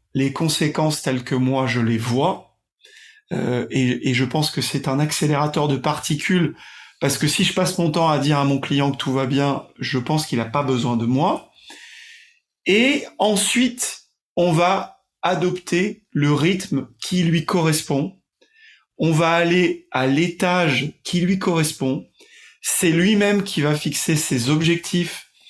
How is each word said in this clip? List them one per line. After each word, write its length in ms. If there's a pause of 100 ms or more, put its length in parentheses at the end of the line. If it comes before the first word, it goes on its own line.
(120)
les 220
conséquences 640
telles 240
que 100
moi 320
je 140
les 160
vois. 640 (720)
Euh, 380
et, 400
et 40
je 100
pense 260
que 100
c'est 280
un 100
accélérateur 680
de 80
particules, 800 (460)
parce 160
que 120
si 160
je 100
passe 240
mon 120
temps 180
à 100
dire 200
à 60
mon 140
client 340
que 40
tout 160
va 140
bien, 400 (120)
je 200
pense 280
qu'il 120
n'a 60
pas 180
besoin 360
de 80
moi. 440 (1160)
Et 400 (120)
ensuite, 920 (280)
on 160
va 520 (180)
adopter 880
le 220
rythme 560 (140)
qui 200
lui 240
correspond. 720 (800)
On 140
va 200
aller 580
à 160
l'étage 840 (120)
qui 160
lui 180
correspond. 680 (540)
C'est 300
lui-même 540
qui 180
va 120
fixer 420
ses 340
objectifs 800 (220)